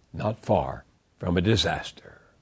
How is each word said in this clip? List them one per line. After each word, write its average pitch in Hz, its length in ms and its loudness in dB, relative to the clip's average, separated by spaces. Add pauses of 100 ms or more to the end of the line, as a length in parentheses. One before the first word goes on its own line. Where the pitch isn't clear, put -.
(140)
not 110 260 -4
far 71 440 -2 (340)
from 90 180 0
a 92 60 2
disaster. 98 720 0 (280)